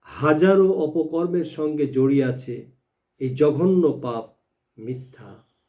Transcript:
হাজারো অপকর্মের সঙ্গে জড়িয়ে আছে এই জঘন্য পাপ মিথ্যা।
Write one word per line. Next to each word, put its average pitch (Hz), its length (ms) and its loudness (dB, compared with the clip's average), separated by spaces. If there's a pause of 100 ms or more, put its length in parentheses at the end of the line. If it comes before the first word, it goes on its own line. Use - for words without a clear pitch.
হাজারো 185 720 4
অপকর্মের 170 720 -2
সঙ্গে 151 420 -4
জড়িয়ে 135 380 2
আছে 123 480 -8 (460)
এই 131 160 -6
জঘন্য 151 680 2
পাপ 117 340 -8 (420)
মিথ্যা। 117 580 -14 (320)